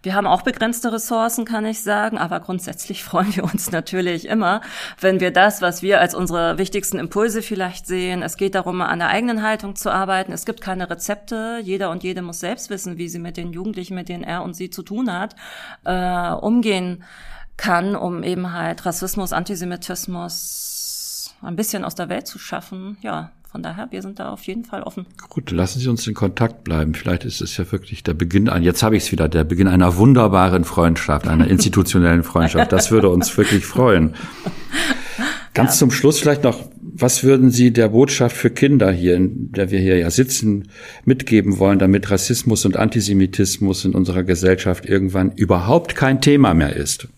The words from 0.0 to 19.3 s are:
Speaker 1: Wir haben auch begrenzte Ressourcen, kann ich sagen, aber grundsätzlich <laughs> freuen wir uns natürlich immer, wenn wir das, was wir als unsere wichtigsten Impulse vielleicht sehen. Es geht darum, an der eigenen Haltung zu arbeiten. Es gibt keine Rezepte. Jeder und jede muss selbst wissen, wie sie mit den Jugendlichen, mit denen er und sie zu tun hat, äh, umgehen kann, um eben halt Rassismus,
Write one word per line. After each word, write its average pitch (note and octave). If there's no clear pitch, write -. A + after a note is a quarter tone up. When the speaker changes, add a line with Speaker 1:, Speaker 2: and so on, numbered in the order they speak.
Speaker 1:
Wir F#3+
haben G3+
auch F#3
begrenzte A#3
Ressourcen, A3+
kann A3
ich A3
sagen, G#3
aber E3+
grundsätzlich -
<laughs> -
freuen F#3
wir F#3
uns -
natürlich F3
immer, G#3+
wenn F#3+
wir F3+
das, F#3+
was F3
wir F#3+
als F3
unsere E3
wichtigsten F#3+
Impulse G#3
vielleicht F#3+
sehen. F3+
Es D#3+
geht G3
darum, F3+
an E3+
der E3+
eigenen A3
Haltung G#3+
zu -
arbeiten. F#3+
Es E3+
gibt A3+
keine F#3
Rezepte. A3
Jeder F#3+
und F3+
jede F#3
muss E3+
selbst F#3+
wissen, F#3
wie E3+
sie E3+
mit E3+
den E3+
Jugendlichen, F#3
mit F3+
denen F3
er E3+
und F3
sie F3+
zu F3+
tun A3
hat, F#3
äh, F3+
umgehen F#3+
kann, F#3+
um F3
eben F3+
halt E3+
Rassismus, F#3